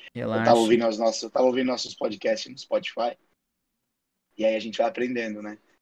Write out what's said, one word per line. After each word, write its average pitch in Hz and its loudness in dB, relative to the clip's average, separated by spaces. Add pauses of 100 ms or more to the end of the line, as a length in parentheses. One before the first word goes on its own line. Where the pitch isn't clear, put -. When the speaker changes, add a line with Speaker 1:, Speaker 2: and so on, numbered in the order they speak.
(160)
Speaker 1:
Relaxa. 113 -2
Speaker 2:
Eu 113 2
tava 120 8
ouvindo 117 4
os 107 -2
nossos, 113 0
eu 110 -10
tava 127 2
ouvindo 127 2
nossos - -4
podcasts - -4
no - -18
Spotify, - -4 (1200)
e 110 -2
aí 110 4
a 110 -2
gente 110 -10
vai 117 2
aprendendo, 117 -4
né? 107 -12 (240)